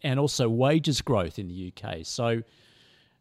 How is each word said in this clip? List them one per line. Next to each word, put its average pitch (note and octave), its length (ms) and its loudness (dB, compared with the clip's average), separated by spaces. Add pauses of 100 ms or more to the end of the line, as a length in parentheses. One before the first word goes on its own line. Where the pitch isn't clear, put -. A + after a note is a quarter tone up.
and C3+ 180 0
also C3+ 300 2
wages C#3 520 2
growth F#2+ 360 0
in G2 100 -8
the F2 60 -10
U F2+ 180 -10
K. F2+ 320 -10
So A#2 380 -2 (800)